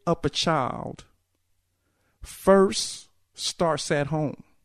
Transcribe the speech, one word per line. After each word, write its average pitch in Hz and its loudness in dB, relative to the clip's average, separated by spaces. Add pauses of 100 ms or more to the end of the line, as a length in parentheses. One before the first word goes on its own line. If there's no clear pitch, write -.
up 170 0
a - 2
child - -2 (1160)
first - 2 (260)
starts - -2
at 143 0
home. 156 -4 (200)